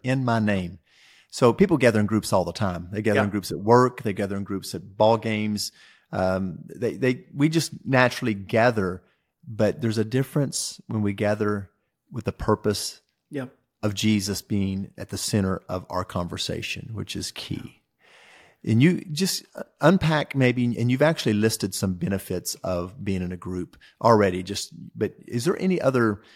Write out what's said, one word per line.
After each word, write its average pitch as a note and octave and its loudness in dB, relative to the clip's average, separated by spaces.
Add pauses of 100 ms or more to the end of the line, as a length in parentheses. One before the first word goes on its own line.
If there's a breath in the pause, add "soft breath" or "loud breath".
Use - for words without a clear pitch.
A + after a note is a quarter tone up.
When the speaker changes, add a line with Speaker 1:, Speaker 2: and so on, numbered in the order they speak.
Speaker 1:
in C3 0
my B2 2
name." F#2+ 0 (500 soft breath)
So A#2+ 4
people F#3 4
gather A#2 4
in G#2 4
groups G#2 0
all F#2 2
the E2+ -8
time. F2 -4
They G#2 -6
gather G#2+ 2
Speaker 2:
Yeah. G2+ 2
Speaker 1:
in G2+ -2
groups G2 -4
at D#2 -6
work. A#2+ 4
They G#2+ -2
gather G2 -4
in G2 -6
groups F#2+ -8
at F#2+ -12
ball A2 6
games. G#2+ -4 (380 soft breath)
Um, F#2+ -2
they, G#2 -6
they, B2+ -2
we C#3+ 2
just D#3 -2 (120)
naturally B2+ 2
gather, G2 0 (420)
but A2 0
there's A2 -2
a G#2+ 0
difference C3 -4
when A2 -2
we G2+ 0
gather G#2 -2 (400)
with C3 -10
the - -4
purpose - -2 (280)
Speaker 2:
Yeah. C3 -8 (360)
Speaker 1:
of G#2+ 0
Jesus G2+ 0
being F#2+ -4
at - -12
the G2 -8
center G2 0
of F#2 -6
our F#2 -4
conversation, F2+ -6
which G2+ -10
is - -8
key. - -12 (840 soft breath)
And A#2 4
you F3 4 (100)
just F3 -4 (360)
unpack D#3 4
maybe, B2 2
and A#2+ 0
you've C3 2
actually D3+ 2
listed G#2 0
some F#2+ -2
benefits F2+ -4
of F#2 -4
being G2 -2
in F2+ -4
a F2+ -10
group F2+ -8 (240 soft breath)
already, G2+ 6
just, G2 -8 (240)
but G#2+ -2 (140)
is A#2 -4
there - -2
any F#3 0
other, A#2+ 2 (140 soft breath)